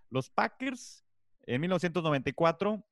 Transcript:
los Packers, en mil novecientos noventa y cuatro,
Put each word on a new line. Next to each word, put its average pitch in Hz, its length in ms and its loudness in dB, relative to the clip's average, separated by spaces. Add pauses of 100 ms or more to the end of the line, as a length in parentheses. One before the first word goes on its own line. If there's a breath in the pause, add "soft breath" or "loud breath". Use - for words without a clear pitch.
los 131 200 -4
Packers, - 760 -4 (400)
en 127 160 0
mil 175 80 0
novecientos 175 340 0
noventa 147 260 2
y 131 40 -6
cuatro, 190 580 0